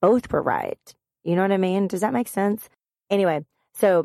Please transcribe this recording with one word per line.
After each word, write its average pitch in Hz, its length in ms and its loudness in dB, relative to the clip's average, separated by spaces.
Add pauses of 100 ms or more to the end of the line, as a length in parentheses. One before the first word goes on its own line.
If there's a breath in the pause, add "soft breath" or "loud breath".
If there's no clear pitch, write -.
both 233 320 2
were 147 100 0
right. - 520 -6 (300)
You 170 100 0
know 180 80 2
what 196 100 2
I 196 40 2
mean? 185 320 0
Does 185 140 -6
that 214 100 0
make 247 160 -4
sense? 202 400 -4 (400)
Anyway, 175 360 0 (300)
so 180 300 2